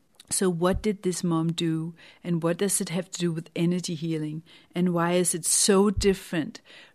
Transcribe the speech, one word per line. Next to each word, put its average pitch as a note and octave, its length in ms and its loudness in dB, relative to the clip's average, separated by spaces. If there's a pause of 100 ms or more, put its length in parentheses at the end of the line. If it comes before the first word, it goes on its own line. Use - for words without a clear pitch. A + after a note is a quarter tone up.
(280)
So F#3+ 220 2
what F3+ 320 0
did G#3+ 220 -2
this F#3 180 -2
mom E3 300 0
do, E3 420 -4 (300)
and E3+ 180 -2
what E3 140 0
does G3 240 0
it F#3+ 80 -4
have F3 240 -4
to - 80 -10
do F3 100 0
with D#3+ 240 -6
energy F3 400 0
healing? D#3 480 -4 (320)
And F3 180 2
why E3+ 200 2
is F3+ 240 2
it D#3+ 80 -8
so G3 440 4
different F#3+ 720 0 (340)